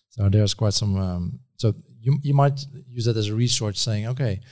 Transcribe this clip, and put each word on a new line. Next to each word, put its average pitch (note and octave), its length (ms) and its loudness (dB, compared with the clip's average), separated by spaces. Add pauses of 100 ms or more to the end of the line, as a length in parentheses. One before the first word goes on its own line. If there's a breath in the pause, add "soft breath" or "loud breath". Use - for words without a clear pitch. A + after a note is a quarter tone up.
So G2 200 0
there's G#2 240 4
quite G#2 200 0
some, G2+ 240 0
um, F2+ 420 -4 (180)
so A2 180 0 (240)
you, C3 240 0
you C#3+ 100 0
might C#3 320 2 (220)
use A#2+ 180 -4
that A#2 120 2
as G#2 100 0
a G#2+ 80 -4
resource A2+ 460 0
saying, G#2+ 260 -2
"Okay, B2 320 -2 (120)